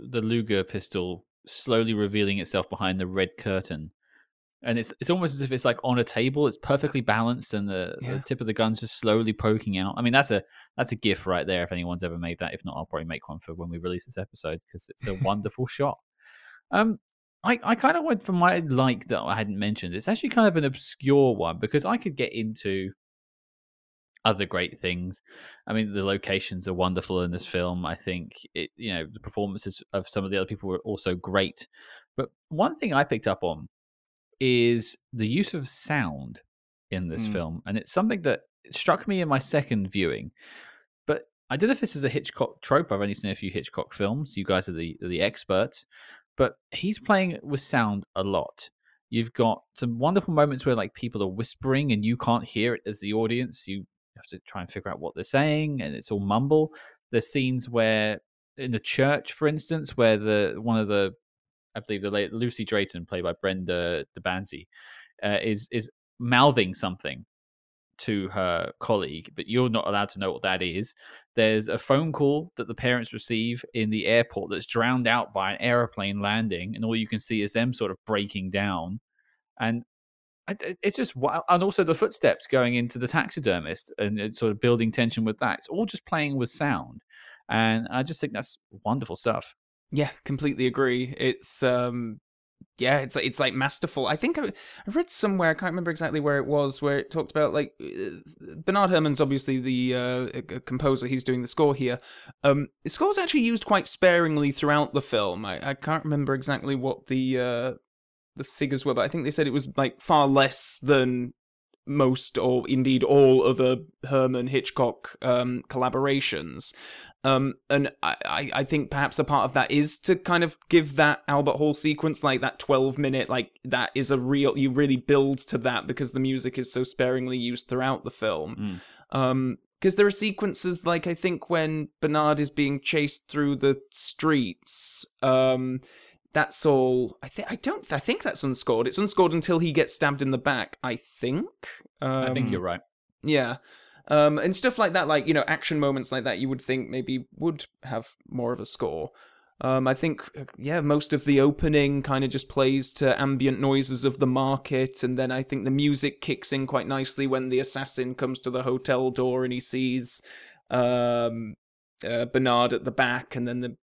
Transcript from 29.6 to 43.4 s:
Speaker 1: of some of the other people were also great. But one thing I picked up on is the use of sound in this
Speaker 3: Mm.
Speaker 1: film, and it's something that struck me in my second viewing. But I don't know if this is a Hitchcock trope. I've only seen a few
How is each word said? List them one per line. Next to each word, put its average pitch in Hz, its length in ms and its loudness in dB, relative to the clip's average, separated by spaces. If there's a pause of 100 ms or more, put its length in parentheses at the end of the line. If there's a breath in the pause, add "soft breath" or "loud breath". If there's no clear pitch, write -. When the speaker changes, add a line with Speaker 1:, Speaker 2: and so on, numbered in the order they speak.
Speaker 1:
of 95 160 -4
some 98 160 -4
of 95 80 -4
the 98 60 0
other 95 80 0
people 98 240 -8
were 90 100 -2
also 95 360 -4
great. 95 520 -2 (480 loud breath)
But 131 140 -4 (180)
one 214 300 -2
thing 208 160 -4
I 143 100 4
picked 110 240 -2
up 95 160 -2
on 78 240 -4 (720)
is 120 580 2 (140)
the 113 160 -2
use 170 260 0
of 139 140 -6
sound 78 720 -4 (520)
in 92 180 -4
this 110 180 -4
Speaker 3:
Mm. 104 60 -2
Speaker 1:
film, 82 320 -4
and 101 120 -4
it's - 140 -6
something 202 300 0
that 143 200 0 (300)
struck - 360 0
me 196 120 0
in 165 80 0
my 135 120 2
second 113 520 0
viewing. 76 400 -2 (760 loud breath)
But - 180 0 (260)
I 131 80 -2
don't 202 100 4
know 269 60 2
if - 80 -2
this - 140 -4
is 139 100 -2
a 123 40 2
Hitchcock - 520 -4
trope. 147 300 2
I've 101 100 0
only 101 120 0
seen 98 180 -4
a 92 40 -2
few 92 160 -6